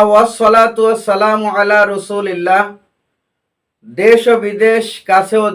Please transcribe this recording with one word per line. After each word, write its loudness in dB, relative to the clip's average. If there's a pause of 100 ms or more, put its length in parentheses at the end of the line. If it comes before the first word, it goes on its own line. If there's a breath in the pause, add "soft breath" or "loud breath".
ওয়াস 4 (100)
সালাতু 2
ওয়াস 0
সালামু -2 (100)
আলা 2
রাসূলিল্লাহ। -4 (1200)
দেশ 2 (120)
ও 4
বিদেশ, -2 (240)
কাছে 0
ও -2